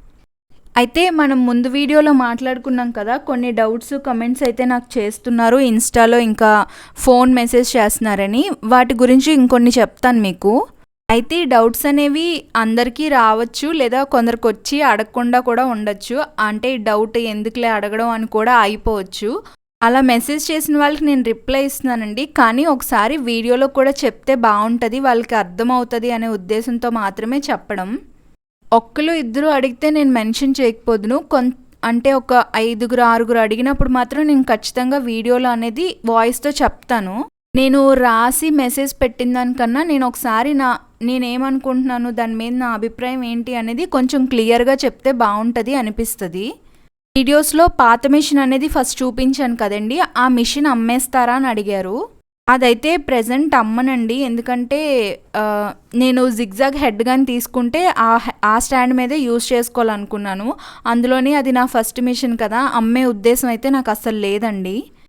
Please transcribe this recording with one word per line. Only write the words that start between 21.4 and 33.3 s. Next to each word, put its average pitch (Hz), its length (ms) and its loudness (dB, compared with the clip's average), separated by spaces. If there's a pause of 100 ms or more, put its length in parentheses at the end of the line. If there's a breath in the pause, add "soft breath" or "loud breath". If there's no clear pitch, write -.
ఇస్తున్నానండి, 240 600 -4 (140)
కానీ 240 260 2
ఒకసారి 254 520 0 (120)
వీడియోలో 240 380 0
కూడా 269 260 2 (100)
చెప్తే 269 320 -2
బాగుంటది, 226 640 0
వాళ్ళకి 240 360 0
అర్థమవుతది 240 840 -2
అనే 226 100 -4
ఉద్దేశంతో 226 640 -4
మాత్రమే 220 500 -4 (100)
చెప్పడం. 196 400 -6 (840)
ఒక్కరు 302 500 0
ఇద్దరు 254 240 -2
అడిగితే 269 420 0
నేను 294 300 2
మెన్షన్ 233 420 -2
చేయకపోదును. 226 580 0 (140)
కొన్-, 254 180 2 (320)
అంటే 233 300 0
ఒక 247 300 2 (120)
ఐదుగురు, 233 460 0
ఆరుగురు 233 380 2